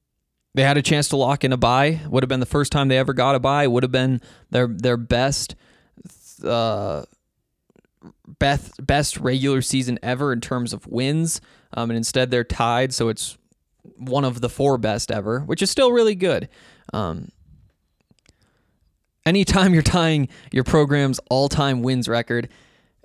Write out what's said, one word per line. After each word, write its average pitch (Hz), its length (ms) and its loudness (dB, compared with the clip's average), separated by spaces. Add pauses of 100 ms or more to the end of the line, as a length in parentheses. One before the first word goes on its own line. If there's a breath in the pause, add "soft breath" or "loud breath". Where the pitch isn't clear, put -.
(540)
they 135 80 2
had 139 140 4
a 143 60 2
chance 147 260 2
to 139 80 -2
lock 135 260 0
in 131 120 2
a - 20 0
bye. 135 500 2
Would 131 160 0
have 127 60 0
been 131 120 -2
the 123 40 -2
first 147 260 -2
time 139 180 2
they 131 100 4
ever 131 160 0
got 131 200 2
a 127 60 0
bye. 139 260 2
Would 123 160 2
have 127 100 0
been 131 280 2 (300 loud breath)
their, 127 160 2
their 120 320 0
best, 120 580 -2 (880 soft breath)
uh, 101 600 -2 (1300)
best, 139 480 -2
best 143 300 0
regular 131 460 0
season 127 400 -2
ever 127 320 -2
in 117 80 -6
terms 120 320 -6
of - 120 -14
wins. 147 540 -2 (320 soft breath)
Um, 117 160 -4
and 117 80 -2
instead 123 340 -2
they're 123 140 0
tied, 123 480 0
so 117 160 -2
it's - 300 -6 (580)
one 131 300 -2
of 120 160 -4
the 120 80 -2
four 135 260 2
best 110 340 -2
ever, 107 300 -4
which 151 220 -4
is 196 80 0
still 262 200 2
really 226 240 2
good. 175 360 -2 (420 loud breath)
Um, - 380 -6 (1900)
anytime 190 480 4
you're 160 100 6
tying 160 460 2 (240 loud breath)
your 127 120 0
program's 143 560 2 (100)
all-time 139 520 2
wins 127 240 0
record, 117 440 -2 (540 soft breath)